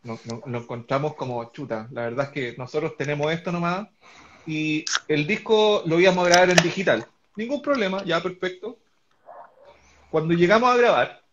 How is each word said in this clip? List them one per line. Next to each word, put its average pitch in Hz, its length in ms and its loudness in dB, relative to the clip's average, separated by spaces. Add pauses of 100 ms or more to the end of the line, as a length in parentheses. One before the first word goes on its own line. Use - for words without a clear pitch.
no-, 117 220 -12
no-, 120 200 -10
lo 120 140 -8
encontramos 139 560 -4
como, 120 380 -8
"Chuta, 113 380 -10
la 120 120 -8
verdad 120 240 -4
es - 40 -16
que 120 280 -8
nosotros 151 380 -6
tenemos 147 360 -2
esto 170 180 -6
nomás", 175 380 -4 (560)
y 156 400 -4 (220)
el 151 200 0
disco 214 600 2
lo 165 120 2
íbamos 180 260 4
a 175 40 4
grabar 180 220 6
en 170 120 4
digital. 170 480 -2 (240)
Ningún 254 260 -6
problema, 202 440 -2
ya, 165 180 0
perfecto. 185 560 -8 (1300)
Cuando 160 240 0
llegamos 196 380 6
a 247 60 4
grabar 180 560 2